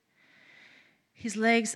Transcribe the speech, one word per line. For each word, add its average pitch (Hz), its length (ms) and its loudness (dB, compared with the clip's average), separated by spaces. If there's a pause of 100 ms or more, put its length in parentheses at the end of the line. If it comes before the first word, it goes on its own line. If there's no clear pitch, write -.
(1120)
His 214 240 -10
legs 226 400 2